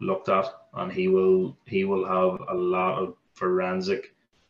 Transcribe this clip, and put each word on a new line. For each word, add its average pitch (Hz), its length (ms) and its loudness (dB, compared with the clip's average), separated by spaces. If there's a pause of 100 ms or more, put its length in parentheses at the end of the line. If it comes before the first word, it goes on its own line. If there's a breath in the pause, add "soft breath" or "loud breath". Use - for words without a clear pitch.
looked 95 300 -4
at, 95 160 2 (280)
and 92 180 -6
he 92 160 0
will, 92 480 4 (100)
he 95 180 -2
will 95 240 0
have 92 320 2 (100)
a 92 60 -4
lot 90 420 0
of 92 160 -4 (200)
forensic, 92 800 -2 (340)